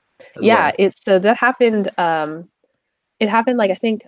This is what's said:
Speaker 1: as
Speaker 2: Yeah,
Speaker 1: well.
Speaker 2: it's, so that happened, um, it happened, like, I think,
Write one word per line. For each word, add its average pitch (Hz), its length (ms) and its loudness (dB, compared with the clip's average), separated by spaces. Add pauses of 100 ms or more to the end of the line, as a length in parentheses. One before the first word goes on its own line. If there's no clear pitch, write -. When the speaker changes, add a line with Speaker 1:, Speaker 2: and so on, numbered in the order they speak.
(380)
Speaker 1:
as - 60 -6
Speaker 2:
Yeah, 202 220 2
Speaker 1:
well. - 140 -2
Speaker 2:
it's, 196 240 -2
so 196 160 2
that 208 180 0
happened, 226 520 0 (100)
um, 165 500 -4 (720)
it 214 100 0
happened, 233 280 0
like, 202 140 2
I 185 40 -4
think, 220 320 -4